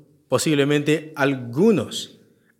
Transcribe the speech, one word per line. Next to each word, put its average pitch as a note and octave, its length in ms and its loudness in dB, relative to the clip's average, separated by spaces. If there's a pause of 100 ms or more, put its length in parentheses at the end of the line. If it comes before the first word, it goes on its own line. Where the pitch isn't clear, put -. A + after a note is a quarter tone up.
(280)
Posiblemente D3 880 0
algunos C3+ 1040 -2 (400)